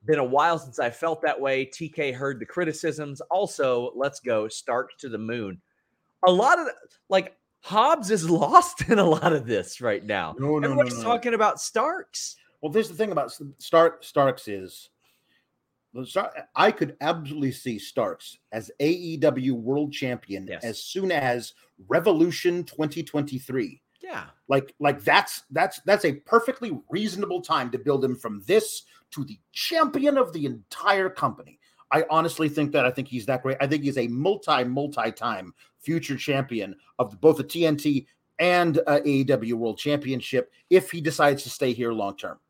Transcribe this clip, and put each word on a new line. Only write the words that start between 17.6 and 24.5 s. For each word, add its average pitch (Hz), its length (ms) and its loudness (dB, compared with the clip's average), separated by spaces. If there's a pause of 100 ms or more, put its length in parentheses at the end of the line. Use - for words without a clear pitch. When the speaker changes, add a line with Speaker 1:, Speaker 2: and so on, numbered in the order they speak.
Speaker 2:
Starks - 580 -6 (140)
as 110 260 -8
A 143 100 2
E 175 280 -2
W 131 380 2
world 139 380 -2
champion 107 540 -6
Speaker 1:
Yes. 87 160 -10
Speaker 2:
as 113 180 -8
soon 190 300 -4
as 123 440 -2 (340)
Revolution 170 720 2
twenty 156 400 -4
twenty-three. 135 800 -4 (180)
Speaker 1:
Yeah. 349 260 -10 (200)
Speaker 2:
Like, 139 320 0